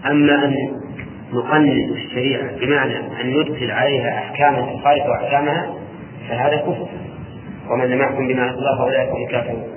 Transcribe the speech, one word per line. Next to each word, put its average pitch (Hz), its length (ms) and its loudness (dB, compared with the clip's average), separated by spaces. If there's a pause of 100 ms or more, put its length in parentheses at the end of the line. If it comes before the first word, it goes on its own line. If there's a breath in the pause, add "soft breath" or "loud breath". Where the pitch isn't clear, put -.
(120)
أما 147 340 6
أن 135 100 2 (760)
نقنن 135 580 4
الشريعة 123 680 -2
بمعنى 131 380 2 (240)
أن 127 180 2
ندخل 135 320 -2
عليها 120 460 0
أحكاما 135 440 2
تخالف 135 420 2
أحكامها 147 720 0 (560)
فهذا 135 280 2
كفر، 180 300 -2 (840)
"ومن 123 160 2
لم 127 140 2
يحكم 135 280 0
بما 127 160 2
أنزل 123 140 -2
الله 135 200 0
فأولئك 131 320 2
هم 120 140 -4
الكافرون". 120 400 -4 (140)